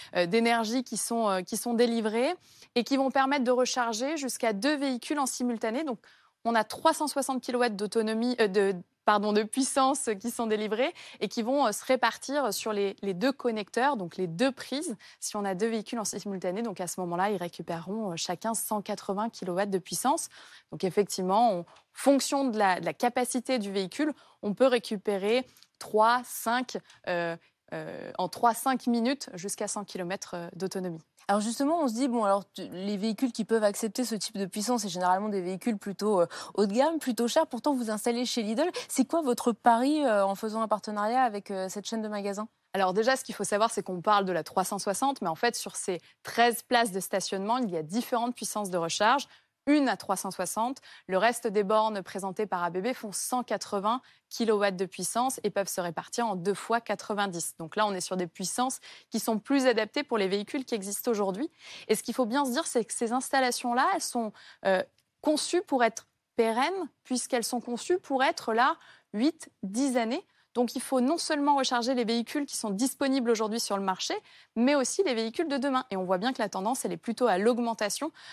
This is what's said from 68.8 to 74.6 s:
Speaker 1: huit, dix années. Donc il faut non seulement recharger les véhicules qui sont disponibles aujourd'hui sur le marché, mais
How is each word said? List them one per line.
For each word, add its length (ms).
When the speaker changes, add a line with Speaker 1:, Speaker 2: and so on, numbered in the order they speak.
Speaker 1:
huit, 380
dix 360
années. 260
Donc 200
il 80
faut 180
non 160
seulement 380
recharger 400
les 80
véhicules 420
qui 120
sont 140
disponibles 600
aujourd'hui 300
sur 160
le 80
marché, 300
mais 180